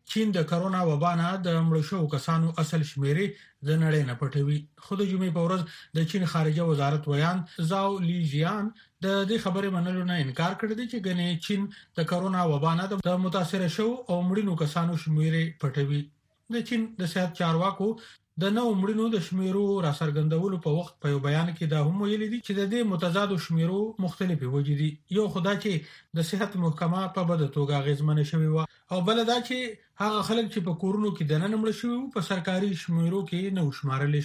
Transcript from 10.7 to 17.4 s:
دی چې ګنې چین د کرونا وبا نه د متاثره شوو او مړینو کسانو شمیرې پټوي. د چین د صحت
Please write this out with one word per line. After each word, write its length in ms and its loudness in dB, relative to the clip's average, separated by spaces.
دی 140 -4
چې 140 -4
ګنې 220 0
چین 140 0
د 160 0
کرونا 400 0
وبا 300 2
نه 100 -2
د 320 0
متاثره 540 0
شوو 180 0
او 60 2
مړینو 340 0
کسانو 400 0
شمیرې 420 2
پټوي. 380 0
د 160 -4
چین 160 0
د 140 -2
صحت 280 -2